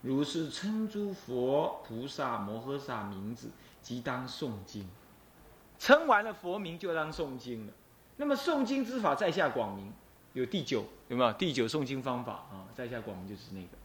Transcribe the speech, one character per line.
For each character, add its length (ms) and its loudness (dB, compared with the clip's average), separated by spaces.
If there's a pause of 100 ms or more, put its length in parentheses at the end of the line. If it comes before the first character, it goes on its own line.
如 200 2
是 260 0
称 400 -2
诸 240 -2
佛、 720 2
菩 200 -6
萨、 320 -2
摩 260 -4
诃 140 -4
萨 240 -4
名 320 -6
字， 160 -10 (320)
即 180 -6
当 260 -4
诵 260 -6 (120)
经。” 240 -10 (920)
称 260 10
完 180 8
了 80 -4
佛 240 -4
名， 220 -4
就 160 -2
当 180 0
诵 240 -4
经 300 -8
了。 60 -14 (440)
那 80 -2
么 120 4
诵 280 2
经 200 2
之 160 -2
法， 160 4
在 140 4
下 180 4
广 260 0
明， 180 -10 (400)
有 140 0
第 160 0
九， 220 0 (240)
有 80 -2
没 80 6
有？ 80 6
第 200 2
九 140 4
诵 180 0
经 160 -2
方 240 -2
法 280 -8
啊， 100 -10 (100)
在 160 -6
下 120 -6
广 180 -8
明 100 -8
就 60 -8
是 180 -14
那 80 -8
个。 80 -10 (160)